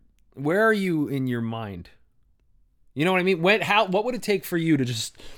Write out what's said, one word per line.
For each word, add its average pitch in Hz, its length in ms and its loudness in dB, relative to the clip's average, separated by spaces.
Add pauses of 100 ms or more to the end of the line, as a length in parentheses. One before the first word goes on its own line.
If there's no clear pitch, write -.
(360)
Where 170 300 2
are 226 60 6
you 180 380 0
in 131 180 -2
your 120 140 -2
mind? 113 480 -8 (1040)
You 135 100 -2
know 185 80 4
what 185 80 2
I 180 40 0
mean? 185 180 2
When, 196 200 4
how, 202 260 2
what 202 180 0
would 247 100 -4
it 190 60 -8
take 202 240 -2
for 175 120 -4
you 165 200 4
to 131 80 0
just 120 320 -8 (200)